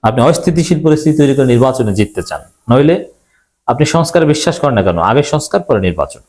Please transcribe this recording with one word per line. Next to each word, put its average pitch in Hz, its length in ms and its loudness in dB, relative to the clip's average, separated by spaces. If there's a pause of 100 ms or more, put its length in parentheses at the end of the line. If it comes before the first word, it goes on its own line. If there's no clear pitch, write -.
আপনি 113 200 0
অস্থিতিশীল 165 600 0
পরিস্থিতি 151 340 2
তৈরি 139 180 2
করে 135 100 2
নির্বাচনে 123 500 2
জিততে 98 280 -2
চান, - 180 -10 (280)
নইলে 143 420 2 (560)
আপনি 127 180 0
সংস্কারে 165 400 0
বিশ্বাস 151 340 -2
করেন 139 160 -2
না 101 80 2
কেন? 87 140 0
আগে 110 260 0
সংস্কার - 380 -4
পরে 117 180 -2
নির্বাচন। 85 500 -4